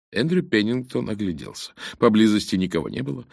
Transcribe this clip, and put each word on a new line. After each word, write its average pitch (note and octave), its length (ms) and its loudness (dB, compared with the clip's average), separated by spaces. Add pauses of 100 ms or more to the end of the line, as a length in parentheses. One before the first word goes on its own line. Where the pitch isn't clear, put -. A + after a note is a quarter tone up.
(120)
Эндрю D#3+ 320 0
Пеннингтон A#2 640 -2
огляделся. G2+ 640 -8 (260)
Поблизости A2 560 4
никого F#2 340 0
не - 140 -6
было. C3+ 300 -8